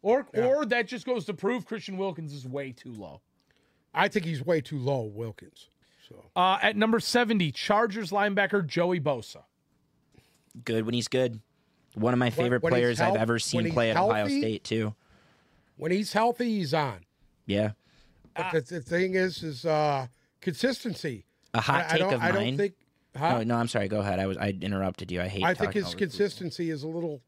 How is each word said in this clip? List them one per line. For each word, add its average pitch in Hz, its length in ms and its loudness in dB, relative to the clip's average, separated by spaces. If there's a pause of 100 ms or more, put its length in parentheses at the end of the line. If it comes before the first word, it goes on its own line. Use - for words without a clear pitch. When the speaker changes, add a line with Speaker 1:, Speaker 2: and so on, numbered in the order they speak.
Speaker 1:
Or, 233 300 2
Speaker 2:
Yeah. 220 120 2
Speaker 1:
or 277 220 4
that 240 200 0
just 240 200 -8
goes 233 180 -2
to 202 100 -6
prove 214 320 -2
Christian 196 300 -8
Wilkins 170 360 -6
is 135 140 -12
way 135 240 -8
too 123 220 -16
low. 95 280 -14 (720)
Speaker 2:
I 180 160 4
think 196 180 -2
he's 147 180 -4
way 165 160 2
too 147 180 -8
low, 131 240 -2
Wilkins. 107 680 -12 (380)
So. - 280 -20
Speaker 1:
Uh, 185 260 4
at 208 140 4
number 220 240 4
seventy, 214 520 2
Chargers 208 600 0
linebacker 202 540 2
Joey 175 340 0
Bosa. 131 420 -4 (1200)
Speaker 3:
Good 113 220 0
when 117 80 -2
he's 117 140 0
good. 123 320 0 (540)
One 110 180 2
of 123 60 4
my 123 80 4
Speaker 2:
When, 117 60 2
Speaker 3:
favorite 123 300 2
Speaker 2:
when 123 100 2
he's 123 80 4
Speaker 3:
players 120 200 2
I've - 80 4
Speaker 2:
health-, 104 100 2
Speaker 3:
ever 113 160 2
Speaker 2:
when 110 60 0
Speaker 3:
seen 117 260 0
Speaker 2:
he's 165 80 -2
Speaker 3:
play 117 160 4
at 107 60 2
Ohio 110 180 4
Speaker 2:
healthy, 101 260 0
Speaker 3:
State, 107 240 -2
too. 107 300 -2 (840)
Speaker 2:
when 156 160 -2
he's 202 200 -2
healthy, 233 340 2 (120)
he's 151 160 0
on. 127 300 -2 (420)
Speaker 3:
Yeah. 104 260 2 (640)
Speaker 2:
But 185 120 -2
Speaker 1:
Uh, 185 60 -4
Speaker 2:
the, 165 100 2
the 165 180 -10
thing 180 340 0
is, 185 280 0
is, 151 220 -8
uh, 151 420 2 (340)
consistency. 175 840 -4 (300)
Speaker 3:
A 110 60 2
hot 139 240 2
Speaker 2:
I, - 20 -6
I 156 40 -2
Speaker 3:
take 165 100 2
Speaker 2:
don't, 190 140 2
Speaker 3:
of 117 80 0
Speaker 2:
I 165 100 2
don't 196 100 2
Speaker 3:
mine. 135 140 0
Speaker 2:
think, 202 180 0 (420)
huh? 139 220 2
Speaker 3:
No, 113 60 0
no, 120 120 2
I'm 117 120 2
sorry. 101 200 0
Go 104 120 0
ahead. 98 180 0
I 95 80 2
was, 95 100 -2
I 104 120 -2 (120)
interrupted 95 520 -2
you. 87 80 -2
I 90 80 -2
hate 95 160 -2
Speaker 2:
I 165 100 4
think 202 140 -2
Speaker 3:
talking 196 40 -4 (100)
Speaker 2:
his - 60 -2
Speaker 3:
over - 80 -8
people. - 20 -12 (120)
Speaker 2:
consistency 175 600 -4
is 151 120 -6
a 156 60 -8
little 160 400 -6